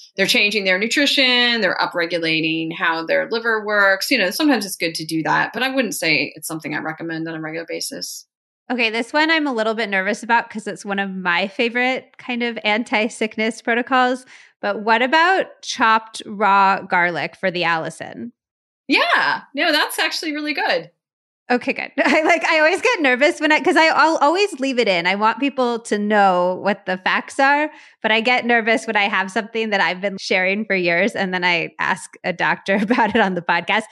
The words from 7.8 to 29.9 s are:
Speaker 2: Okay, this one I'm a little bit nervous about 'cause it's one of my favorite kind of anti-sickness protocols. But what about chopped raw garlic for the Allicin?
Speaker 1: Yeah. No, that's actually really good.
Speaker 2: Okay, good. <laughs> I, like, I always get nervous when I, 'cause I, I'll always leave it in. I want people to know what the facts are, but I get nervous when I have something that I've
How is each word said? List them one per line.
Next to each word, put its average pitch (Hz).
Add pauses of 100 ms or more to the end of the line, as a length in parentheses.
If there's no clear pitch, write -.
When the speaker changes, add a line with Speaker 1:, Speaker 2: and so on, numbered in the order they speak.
Speaker 2:
Okay, 233
this 226
one 311
I'm 311
a 269
little 220
bit 214
nervous 190
about 233
'cause -
it's 180
one 196
of 196
my 185
favorite 247
kind 240
of 233
anti-sickness 220
protocols. 254 (380)
But 208
what 226
about 330 (140)
chopped 220
raw 196
garlic 175
for 190
the 175
Allicin? 165 (580)
Speaker 1:
Yeah. 277 (120)
No, 311
that's 330
actually 320
really 302
good. 208 (600)
Speaker 2:
Okay, 247
good. -
<laughs> 302
I, 311
like, 330
I 330
always 330
get 427
nervous 269
when 302
I, 302
'cause 359
I, 320
I'll 311
always 359
leave 254
it 220
in. 175
I 190
want 220
people 240
to 220
know 190
what 196
the 185
facts 190
are, 285 (300)
but 220
I 220
get 247
nervous 226
when 220
I 202
have 196
something 220
that 196
I've 180